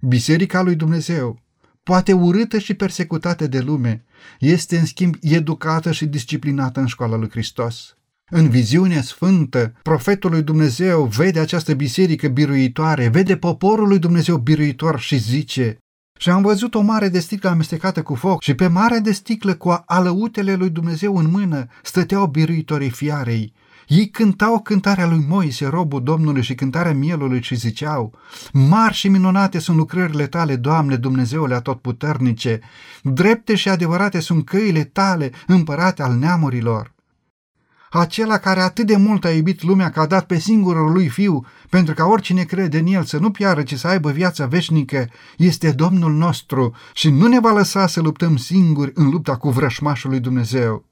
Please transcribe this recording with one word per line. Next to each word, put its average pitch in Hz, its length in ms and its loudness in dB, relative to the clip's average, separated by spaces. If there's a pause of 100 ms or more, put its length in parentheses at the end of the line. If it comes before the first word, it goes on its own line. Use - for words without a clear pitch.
Biserica 156 600 0
lui 180 120 2
Dumnezeu, 156 640 -4 (440)
poate 185 300 2
urâtă 190 460 2
și 202 160 -4
persecutată 170 720 -4
de 131 140 -2
lume, 123 440 -2 (340)
este, 170 400 0
în 165 60 2
schimb, 175 360 -2
educată 160 720 0
și 156 140 -4
disciplinată 139 720 -4
în 131 60 0
școala 120 300 -4
lui 110 140 -4
Hristos. - 680 -8 (340)
În 160 180 4
viziunea 135 540 2
sfântă, 127 800 0
profetul 190 480 0
lui 160 120 0
Dumnezeu 156 640 2
vede 156 360 0
această 156 340 -2
biserică 147 540 0
biruitoare, 135 800 0
vede 185 280 2
poporul 202 520 2
lui 196 100 6
Dumnezeu 170 380 2
biruitor 151 640 0
și 131 180 -2
zice: 123 600 -2 (400)
Și - 120 -2
am 185 120 4
văzut 208 320 0
o 220 60 2
mare 208 280 2
de 180 120 0
sticlă 196 300 -4
amestecată 165 520 -2
cu 147 120 -6
foc 170 280 -2
și - 120 0
pe 180 120 2
marea 220 340 2
de 208 120 0
sticlă 202 420 -4
cu 170 320 -2
alăutele 190 680 -2
lui 185 160 -2
Dumnezeu 165 460 -4
în 160 140 2
mână 170 360 -2 (160)
stăteau 196 440 0
biruitorii 156 640 -2
fiarei. 120 640 -4 (340)
Ei 196 220 4
cântau 214 520 0
cântarea 196 460 0
lui 165 220 2
Moise, 156 380 -2
robul 139 360 -4
Domnului, 151 400 0
și 123 120 -4
cântarea 147 400 -2
mielului 139 480 -2
și 127 120 -6
ziceau: 117 580 -6 (400)
„Mari 202 420 4
și - 140 -2
minunate 190 500 2
sunt 165 180 0
lucrările 160 500 -2
tale, 139 300 -2
Doamne, 139 400 0
Dumnezeule 131 580 -2
atotputernice. 123 1040 -2 (420)
Drepte 196 520 2
și 196 140 -2
adevărate 180 520 0
sunt 160 240 0
căile 185 400 0
tale, 175 460 0 (160)
împărate 170 560 2
al 123 140 0
neamurilor.” 123 800 -2 (960)
Acela 214 480 0
care 190 220 0
atât 185 260 -2
de 208 100 4
mult 202 280 4
a 175 60 2
iubit 160 320 0
lumea 180 280 2
că - 100 -4
a 156 60 2
dat 185 200 0
pe 175 120 -2
singurul 175 540 2
lui 180 160 2
Fiu, 156 380 0 (240)
pentru 170 240 2
ca 160 100 0
oricine 185 380 2
crede 175 360 -2
în 165 80 0
El 185 180 0
să 151 140 -6
nu 208 120 2
piară, 196 320 0
ci 139 120 -6
să 135 140 -4
aibă 175 220 0
viața 160 360 -2
veșnică, 139 640 -2 (280)
este 165 340 2
Domnul 160 420 2
nostru 139 600 -2 (200)
și - 160 0
nu 143 160 4
ne 247 140 6
va 208 120 2
lăsa 196 340 2
să 170 140 -2
luptăm 160 360 0
singuri 151 580 2
în 147 160 2
lupta 151 260 -2
cu 143 140 -2
vrășmașul 135 600 -2
lui 131 100 -2
Dumnezeu. 120 720 -2